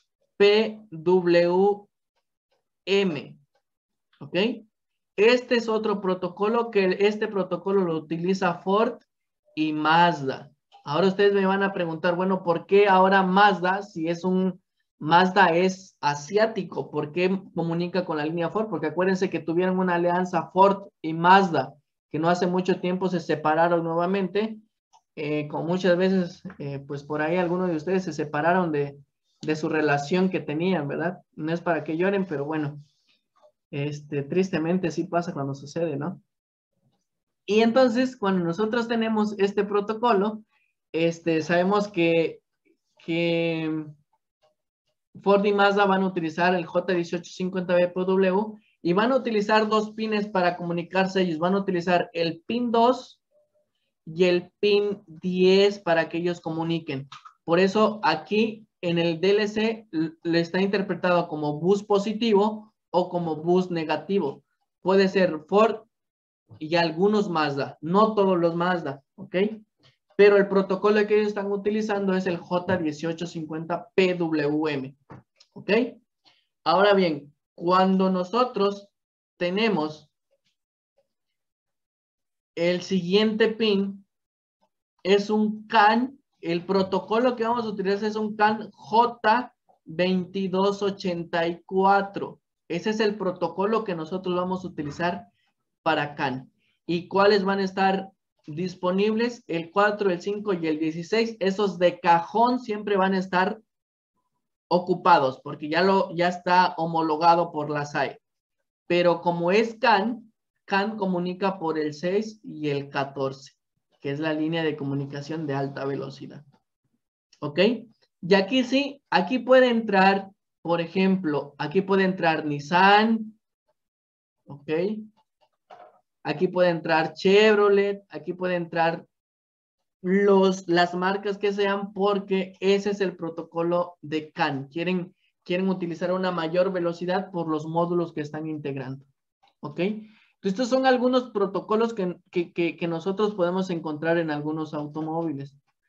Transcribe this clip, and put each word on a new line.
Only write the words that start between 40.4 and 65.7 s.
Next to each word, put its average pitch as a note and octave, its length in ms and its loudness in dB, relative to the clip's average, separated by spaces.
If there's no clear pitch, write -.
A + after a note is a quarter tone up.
este, E3 500 -2
sabemos F#3 460 0
que, E3 520 0
que E3 800 -2
Ford G3 220 4
y G#3 80 2
Mazda G3+ 320 4
van F#3+ 180 2
a F#3+ 40 2
utilizar F3+ 480 0
el F3 100 -2
J F3+ 300 -2
dieciocho E3+ 360 -4
cincuenta F#3 440 -4
B F3 140 4
P F3 120 -6
W F#3+ 360 2
y E3+ 100 0
van A3 200 2
a C4 40 2
utilizar G#3+ 520 0
dos G#3+ 220 0
pines G#3+ 380 -4
para F3 280 0
comunicarse F3 680 -2
ellos. E3+ 160 -2
Van F3+ 160 0
a G3 40 0
utilizar F3+ 560 0
el E3 320 -2
pin A#3+ 240 -4
dos A#3 500 0
y D#3+ 180 0
el F3 360 2
pin G#3 460 2
diez F#3 720 4
para E3 300 0
que E3 100 -6
ellos F3 220 -4
comuniquen. D#3+ 680 -4
Por E3+ 140 2
eso G#3+ 440 2
aquí G#3 640 -2
en E3+ 180 0
el E3 220 0
D F#3 100 2
L G#3 180 2
C A3 420 -4
l-, D#3+ 220 -4
le E3 180 2
está F#3 220 -2
interpretado F#3 640 0
como D3+ 320 -4
bus G3 240 0
positivo G#3+ 880 0
o F3 200 0
como E3+ 260 -2
bus F3+ 340 0
negativo. D#3+ 760 -4
Puede F#3+ 280 4
ser F3+ 380 2
Ford G#3 360 2